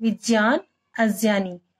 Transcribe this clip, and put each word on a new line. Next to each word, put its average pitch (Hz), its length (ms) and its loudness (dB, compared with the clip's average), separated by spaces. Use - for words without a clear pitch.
विज्ञान, 226 580 0
अज्ञानी। 196 600 0